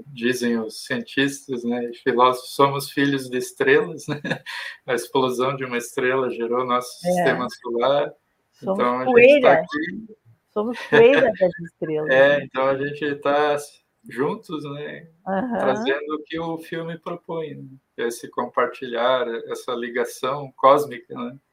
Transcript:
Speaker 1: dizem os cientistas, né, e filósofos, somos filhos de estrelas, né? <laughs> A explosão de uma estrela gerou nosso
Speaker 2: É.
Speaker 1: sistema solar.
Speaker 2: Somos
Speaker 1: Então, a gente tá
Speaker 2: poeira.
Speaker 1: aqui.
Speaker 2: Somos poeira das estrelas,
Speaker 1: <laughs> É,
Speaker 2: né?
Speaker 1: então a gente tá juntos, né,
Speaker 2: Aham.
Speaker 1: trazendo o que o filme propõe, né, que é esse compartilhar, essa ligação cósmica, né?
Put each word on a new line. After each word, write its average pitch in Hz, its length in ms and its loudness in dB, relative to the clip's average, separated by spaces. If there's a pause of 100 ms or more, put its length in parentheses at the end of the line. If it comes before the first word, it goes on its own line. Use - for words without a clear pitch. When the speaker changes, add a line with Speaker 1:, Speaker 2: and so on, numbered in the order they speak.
Speaker 1:
dizem 120 480 -2
os 110 280 -6
cientistas, 131 800 -4
né, 120 260 -4
e 117 40 -14
filósofos, 127 600 2
somos 139 380 2
filhos 139 360 0
de 127 100 -4
estrelas, 139 680 0
né? 147 160 -8
<laughs> - 220 -8 (420)
A 131 80 -2
explosão 127 600 -2
de 131 80 -8
uma 123 140 -4
estrela 127 520 -2
gerou 117 340 -2
nosso 123 400 -4
Speaker 2:
É. 180 60 0
Speaker 1:
sistema 170 380 0 (120)
solar. 123 520 0 (400)
Speaker 2:
Somos - 260 -6
Speaker 1:
Então, 247 220 0
a 254 40 -4
gente - 20 -4
tá 254 60 2
Speaker 2:
poeira. 247 420 8
Speaker 1:
aqui. 208 640 -4 (360)
Speaker 2:
Somos 220 260 -4 (100)
poeira 233 520 6
das 185 100 4 (140)
estrelas, 156 440 -4
Speaker 1:
<laughs> - 20 2
É, 139 280 6
Speaker 2:
né? 135 60 -8
Speaker 1:
então 131 220 -2
a 135 100 2
gente 143 400 -4
tá 147 400 2 (520)
juntos, 147 560 -4
né, 147 440 -12 (180)
Speaker 2:
Aham. 190 320 -4
Speaker 1:
trazendo - 560 -2
o 151 100 -8
que 160 140 -10
o 165 200 -6
filme 165 400 -10
propõe, 165 580 -10
né, 139 80 -16 (320)
que 123 60 -6
é 120 60 -2
esse 117 220 -10
compartilhar, 123 960 -2 (240)
essa 123 240 -6
ligação 123 800 -4
cósmica, 135 600 2
né? 123 200 -10 (160)